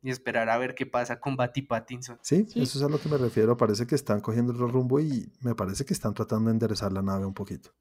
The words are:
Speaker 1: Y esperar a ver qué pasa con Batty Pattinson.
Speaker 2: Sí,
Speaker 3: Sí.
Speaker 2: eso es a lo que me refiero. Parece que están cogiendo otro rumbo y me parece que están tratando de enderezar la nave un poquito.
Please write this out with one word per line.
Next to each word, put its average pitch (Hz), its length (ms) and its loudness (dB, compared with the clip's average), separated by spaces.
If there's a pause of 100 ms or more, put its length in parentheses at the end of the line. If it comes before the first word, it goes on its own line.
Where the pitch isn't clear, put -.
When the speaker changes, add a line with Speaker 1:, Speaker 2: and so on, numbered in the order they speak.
Speaker 1:
Y 131 80 -6
esperar 117 400 0
a 113 80 4
ver 123 160 -2
qué 131 100 -4
pasa 120 340 -2
con 135 180 -4
Batty 127 260 -2
Pattinson. 123 580 -6
Speaker 2:
Sí, 185 280 2
Speaker 3:
Sí. - 120 -4
Speaker 2:
eso 139 180 0
es 135 60 2
a 143 60 2
lo 151 100 0
que - 80 -6
me 151 80 0
refiero. 120 400 4
Parece 110 300 2
que - 80 0
están 104 260 0
cogiendo 120 320 0
otro 120 160 0
rumbo 127 320 2
y 143 400 -2
me 120 140 -2
parece 95 320 -4
que 190 80 0
están - 180 -2
tratando 110 380 0
de - 40 4
enderezar 107 380 0
la 95 100 -2
nave 98 220 0
un 95 100 -4
poquito. - 360 -10 (100)